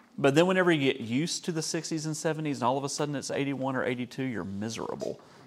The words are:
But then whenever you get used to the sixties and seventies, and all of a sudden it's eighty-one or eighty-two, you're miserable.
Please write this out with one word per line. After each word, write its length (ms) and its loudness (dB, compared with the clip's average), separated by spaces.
But 200 6
then 100 8
whenever 260 4
you 220 4
get 80 -6
used 440 -2
to 60 -4
the 120 -2
sixties 420 -4
and 100 -4
seventies, 420 -2
and 80 0
all 120 4
of 60 -4
a 60 -2
sudden 260 -2
it's 160 -6
eighty-one 440 -2
or 80 0
eighty-two, 380 -2
you're 220 -2
miserable. 760 -6